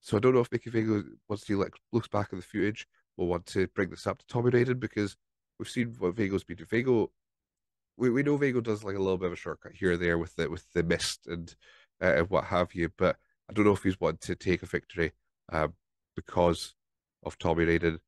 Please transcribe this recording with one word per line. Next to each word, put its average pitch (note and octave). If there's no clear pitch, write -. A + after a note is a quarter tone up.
So -
I G#2
don't B2+
know B2
if A#2
Mickey A#2+
Vago, A2
once G#2
he, G#2
like, G2
looks A#2
back G2+
at G2
the F2
footage, G#2
will F#2
want F2
to F#2+
bring G2
this -
up F#2+
to -
Tommy A#2+
Raiden, B2
because G#2
we've -
seen A#2
what F2+
Vago's G2
been F2
doing. E2+
Vago, A#2+
we, B2+
we B2+
know D3
Vago C3+
does, G#2+
like, G2
a -
little F#2+
bit F#2
of F2
a E2+
shortcut -
here F#2
or F2
there E2+
with D#2+
the, D#2+
with E2+
the F2
mist -
and, E2+
uh, F2+
and E2+
what F2+
have F2+
you, E2+
but F2+
I -
don't G#2+
know G#2
if F#2+
he's F#2+
wanting D#2+
to F2+
take F2
a F2
victory, E2+
uh, D#2
because -
of E2+
Tommy E2
Raiden E2